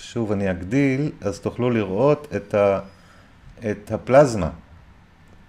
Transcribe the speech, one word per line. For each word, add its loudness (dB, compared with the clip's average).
שוב -2
אני 0
אגדיל, -2
אז -4
תוכלו -4
לראות 0
את -8
ה-, 4
את -10
הפלזמה. 4